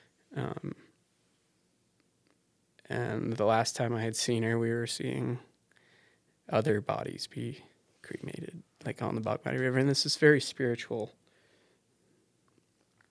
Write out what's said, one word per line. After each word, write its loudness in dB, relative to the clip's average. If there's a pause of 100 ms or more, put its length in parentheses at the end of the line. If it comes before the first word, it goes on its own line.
(360)
Um, -6 (2250)
and -2
the 2
last 4
time 0
I 0
had -2
seen 0
her, 2
we 0
were -2
seeing -4 (1120)
other 2
bodies -6
be -10 (420)
cremated, -12 (220)
like, -6
on -2
the -2
Bagmati -4
River. 2
And 6
this 2
is 0
very 8
spiritual -2 (2000)